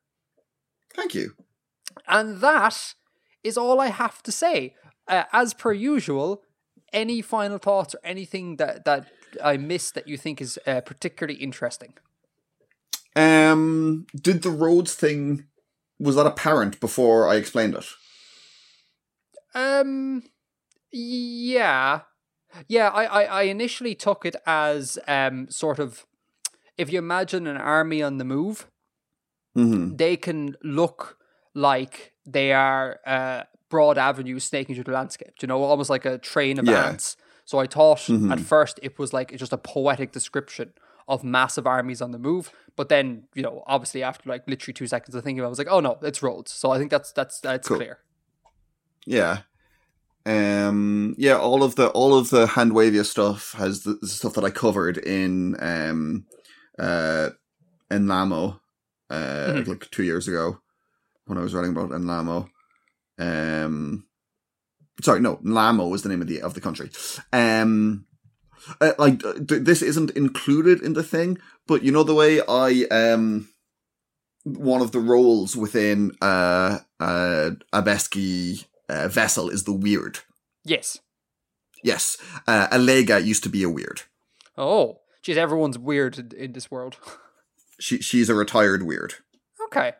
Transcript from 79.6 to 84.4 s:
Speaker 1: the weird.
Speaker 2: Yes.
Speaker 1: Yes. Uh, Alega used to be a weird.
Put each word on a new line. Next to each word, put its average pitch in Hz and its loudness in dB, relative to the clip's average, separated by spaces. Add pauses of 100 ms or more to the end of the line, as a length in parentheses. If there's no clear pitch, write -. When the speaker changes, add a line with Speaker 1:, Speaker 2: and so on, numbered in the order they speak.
Speaker 1:
the 104 -4
weird. 101 -2 (460)
Speaker 2:
Yes. - -4 (840)
Speaker 1:
Yes. - -2 (320)
Uh, 107 4
Alega 123 6
used 107 -2
to 98 -6
be 95 -2
a 87 0
weird. - -8 (560)